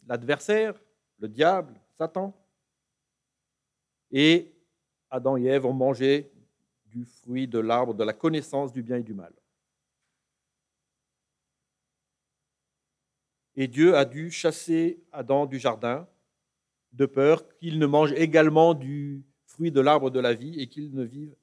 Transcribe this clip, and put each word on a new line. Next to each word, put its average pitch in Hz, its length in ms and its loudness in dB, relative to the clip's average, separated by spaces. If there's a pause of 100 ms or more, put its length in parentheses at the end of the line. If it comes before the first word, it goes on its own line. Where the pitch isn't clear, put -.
l'adversaire, 143 680 -2 (460)
le 110 100 -10
diable, 147 500 0 (200)
Satan. 190 360 -6 (1800)
Et 160 400 4 (600)
Adam 131 260 -2
et 123 80 -2
Ève 131 220 2
ont 127 80 0
mangé 135 580 0 (540)
du 117 180 -14
fruit 127 420 -8
de 117 120 -4
l'arbre 117 340 0
de 107 100 -4
la 107 120 -2
connaissance 143 580 -4
du 127 100 -8
bien 123 140 -6
et 120 60 -4
du 110 100 -14
mal. 90 220 -16 (4000)
Et 135 140 -4
Dieu 160 260 4
a 139 120 4
dû 151 240 -12
chasser 165 840 -4
Adam 139 320 -2
du 135 140 -8
jardin, 120 500 -4 (840)
de 127 120 0
peur 139 540 2
qu'il 160 200 -6
ne 151 80 4
mange 147 260 4
également 160 600 6
du 143 540 -8 (180)
fruit 165 260 -6
de 139 120 4
l'arbre 139 260 4
de 127 120 -2
la 123 120 0
vie 143 260 -10
et 135 120 -10
qu'il 147 240 -14
ne 131 100 -6
vive 135 380 -14